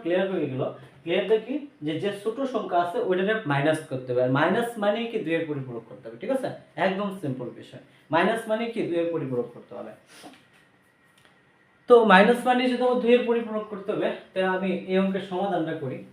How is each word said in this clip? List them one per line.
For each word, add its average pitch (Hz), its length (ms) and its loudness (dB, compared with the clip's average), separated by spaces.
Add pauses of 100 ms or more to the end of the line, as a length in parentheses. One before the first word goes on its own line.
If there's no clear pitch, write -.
ক্লিয়ার 185 300 0
হয়ে 165 140 -2
গেল। 127 280 -4 (280)
ক্লিয়ারটা 196 340 0
কি? 254 300 -4 (160)
যে, 151 180 -4
যে 202 120 -2 (120)
ছোট 226 160 -4
সংখ্যা 202 420 -2
আছে, 175 160 -2
ওইটাকে 190 360 0 (120)
মাইনাস 147 420 0
করতে 127 240 -6
হবে। 123 100 2
আর 127 80 2
মাইনাস 185 480 0
মানে - 260 0
কি? 226 140 -4
দুই 160 160 -4
এর 165 140 0
পরিপূরক 127 400 -8
করতে 127 200 -16
হবে, 117 100 -16
ঠিক 208 120 -6
আছে? 262 200 -2 (260)
একদম 190 440 -2
সিম্পল 127 300 -6
বিষয়। - 300 -18 (300)
মাইনাস 190 380 0
মানে 226 220 -2
কি? 220 120 -4
দুই 165 140 -2
এর 170 160 0
পরিপূরক 131 420 -4
করতে 110 200 -20
হবে। 110 160 -14 (2000)
তো 233 160 10
মাইনাস 214 420 8
মানে 254 220 4
যে 247 80 0
তোমার 247 240 2
দুই 233 140 6
এর 233 120 6
পরিপূরক 214 440 -2
করতে 202 220 -6
হবে, 175 200 -2 (220)
তাই 190 80 -2
আমি 185 300 0
এই 190 260 -2
অঙ্কের 190 220 0
সমাধানটা 180 540 -4
করি। 113 380 -8